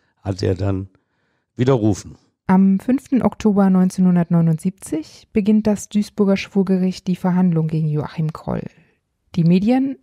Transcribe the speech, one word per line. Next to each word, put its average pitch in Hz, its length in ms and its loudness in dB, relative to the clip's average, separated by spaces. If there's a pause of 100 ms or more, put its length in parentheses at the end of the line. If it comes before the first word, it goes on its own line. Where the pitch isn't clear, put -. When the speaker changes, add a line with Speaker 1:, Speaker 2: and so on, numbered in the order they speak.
(220)
Speaker 1:
hat 98 220 -6
er 98 100 0
dann 95 360 -4 (680)
widerrufen. 110 600 0 (300)
Speaker 2:
Am 190 340 4
fünften 254 440 -2
Oktober 202 480 0
neunzehnhundertneunundsiebzig 180 1600 0
beginnt 214 320 2
das 208 240 -2
Duisburger 202 480 0
Schwurgericht 185 720 -2
die 180 80 -2
Verhandlung 175 520 0
gegen 156 200 -2
Joachim 151 460 -4
Kroll. - 340 -8 (680)
Die 170 80 2
Medien 233 600 2